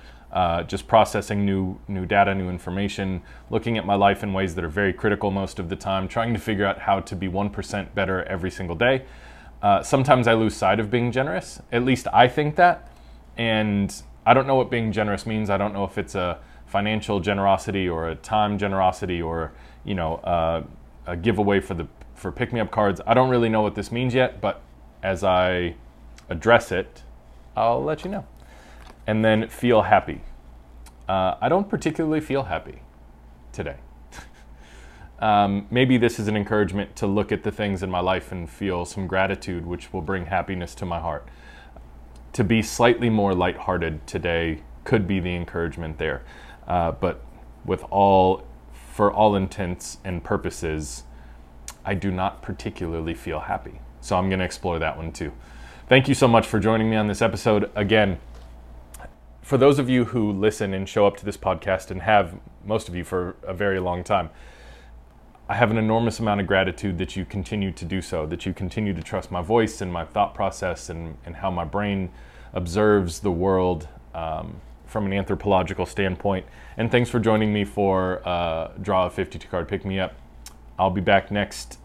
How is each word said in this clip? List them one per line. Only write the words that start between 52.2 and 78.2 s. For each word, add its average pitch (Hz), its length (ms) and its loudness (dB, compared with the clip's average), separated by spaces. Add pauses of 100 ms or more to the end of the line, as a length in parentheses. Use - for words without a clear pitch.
particularly 82 720 -6
feel 80 260 -6
happy. - 400 -8 (200)
So - 180 -2
I'm 95 100 0
gonna 92 160 0
explore 87 360 -4
that 78 160 -2
one 80 160 -8
too. 69 200 -8 (560)
Thank 135 200 8
you 139 60 4
so - 120 6
much 117 200 6
for 110 120 0
joining 110 320 4
me 113 60 2
on 107 100 2
this 101 160 -2
episode. 104 540 2
Again, 104 420 4 (1200)
for - 140 2
those 139 220 8
of 127 100 0
you 123 180 4
who 107 260 0
listen 101 420 0
and 95 140 -4
show 104 180 4
up 101 120 4
to - 60 -16
this 104 120 -6
podcast 95 540 -2
and 92 120 -8
have, 98 340 4 (280)
most 107 240 -2
of 87 80 -8
you, 87 80 -4
for 90 380 -4
a 95 120 -8
very 95 240 0
long 90 240 -2
time, 90 280 0 (1160)
I 95 100 -4
have 113 140 4
an 113 60 0
enormous 110 440 0
amount 104 200 0
of 92 60 -2
gratitude 95 500 0
that 90 200 -6
you 95 100 -4
continue 98 460 -4
to - 120 -12
do 92 160 -4
so, 85 280 -4
that 85 180 -8
you 92 80 -2
continue 98 400 -4
to 85 80 -6
trust - 280 -6
my 87 120 -4
voice 110 400 2
and 90 100 -4
my 85 140 -6
thought 101 280 0
process 95 540 -4
and, 82 380 -10
and 80 100 -12
how 95 140 -4
my 87 160 -4
brain 98 420 -2 (460)
observes 95 680 2
the 101 100 -2
world, 90 560 0 (280)
um, 80 480 -8 (240)
from 107 180 -4
an 98 80 -2
anthropological 95 720 0
standpoint. 95 640 -2 (320)
And 113 120 0
thanks 123 200 2
for 123 80 0
joining 107 340 2
me 104 120 0
for, 95 600 0